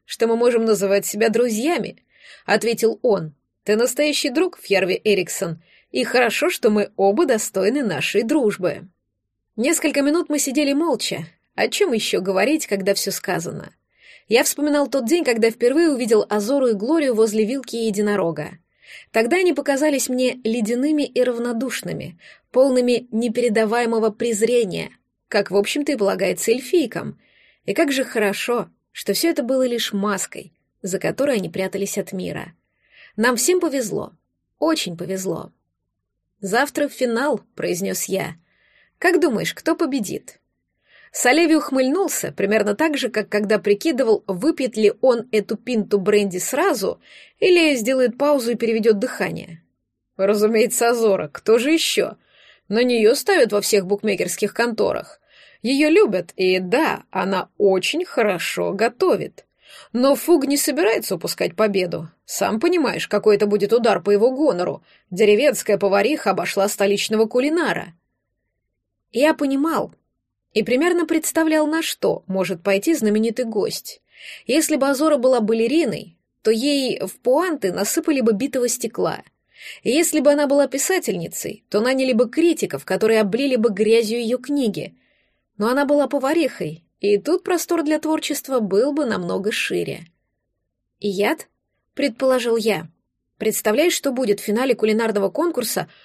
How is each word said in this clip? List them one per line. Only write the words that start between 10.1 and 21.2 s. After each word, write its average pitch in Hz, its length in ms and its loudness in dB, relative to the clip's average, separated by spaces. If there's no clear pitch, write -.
мы 294 100 0
сидели 277 340 0
молча. 277 540 -2
О 202 140 0
чём 370 240 0
ещё 208 280 0
говорить, 202 460 0
когда 196 280 0
всё 196 160 -4
сказано? - 640 -6
Я 240 160 4
вспоминал 294 420 0
тот 262 200 -2
день, 339 180 2
когда 226 260 2
впервые 269 400 2
увидел 226 380 2
Азору 240 400 0
и 226 60 2
Глорию 262 420 0
возле 220 280 2
вилки 247 300 -6
и 226 120 -4
единорога. 190 720 -2
Тогда 240 280 2
они 370 140 4
показались 277 560 0
мне 254 360 -2
ледяными 247 580 0
и 254 200 0